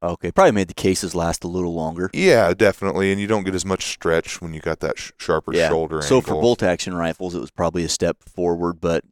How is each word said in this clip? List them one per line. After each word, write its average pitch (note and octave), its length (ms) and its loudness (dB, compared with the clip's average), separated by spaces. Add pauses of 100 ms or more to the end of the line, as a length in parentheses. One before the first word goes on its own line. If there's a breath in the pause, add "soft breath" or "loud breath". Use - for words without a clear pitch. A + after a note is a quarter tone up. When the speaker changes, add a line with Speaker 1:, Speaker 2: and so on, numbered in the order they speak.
Speaker 1:
Okay, E2+ 300 -4
probably F#3 200 6
made G2 160 0
the - 60 -18
cases F#2 400 0
last E2+ 300 -2
a F2+ 40 -8
little F2 260 -4
longer. E2 400 -4
Speaker 2:
Yeah, B2 400 4
definitely, F#2+ 580 2
and G2 100 0
you G2+ 60 -2
don't G#2 160 0
get F#2+ 120 -2
as F2 100 -4
much F#2+ 200 -2
stretch - 560 -2
when E2 120 -8
you D#2 60 -10
got D#2+ 200 -4
that - 180 -4
sh-, - 200 -14
sharper - 380 -2
Speaker 1:
Yeah. E2 140 4
Speaker 2:
shoulder D#2 320 0
Speaker 1:
So B2+ 200 4
for - 100 -6
Speaker 2:
angle. - 100 -2
Speaker 1:
bolt A#2+ 220 2
action F2+ 320 -2
rifles, E2+ 400 -4
it E2+ 40 -4
was - 120 -10
probably E2+ 320 -2
a D#2+ 60 -4
step - 340 -2
forward, F2 580 -2
but E2+ 300 0